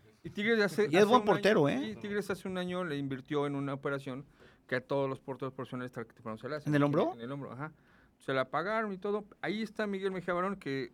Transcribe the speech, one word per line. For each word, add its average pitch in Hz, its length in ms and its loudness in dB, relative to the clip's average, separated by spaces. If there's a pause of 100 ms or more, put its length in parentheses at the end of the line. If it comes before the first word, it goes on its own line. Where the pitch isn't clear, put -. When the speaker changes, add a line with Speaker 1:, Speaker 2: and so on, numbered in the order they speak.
(240)
Speaker 1:
Y 170 60 -12
Tigres 214 320 2
hace, 202 220 2
Speaker 2:
Y - 60 4
es 147 60 4
Speaker 1:
hace 202 100 10
Speaker 2:
buen 226 160 8
Speaker 1:
un 208 40 -2
Speaker 2:
portero, 196 420 6
Speaker 1:
año, 247 140 0
Speaker 2:
¿eh? 220 140 -6
Speaker 1:
sí, 226 60 -14
Tigres 202 280 -4
hace 202 180 -6
un 185 100 -4
año 180 260 -4
le 151 140 -4
invirtió 143 500 -2
en 143 80 -4
una 139 180 -4
operación 139 520 -6 (420)
que 131 80 -2
a 127 60 0
todos 139 280 0
los 131 100 -6
porteros 131 340 -8
profesionales 127 400 -8
tradicionalmente 110 480 -10
se 127 80 -8
le 147 80 -6
hace 143 120 -6
Speaker 2:
¿En 147 60 4
el 143 60 4
Speaker 1:
en, - 20 6
Speaker 2:
hombro? 160 320 2
Speaker 1:
en 117 60 -16
el 120 100 -10
hombro, 139 220 -10
ajá. 147 180 -10 (480)
Se - 140 -2
la 131 160 2
pagaron 208 420 0
y 185 60 -6
todo. 208 260 -2 (180)
Ahí 202 220 -2
está 214 240 -4
Miguel 196 240 -2
Mejía 185 220 -2
Barón, 190 240 0
que 135 360 -4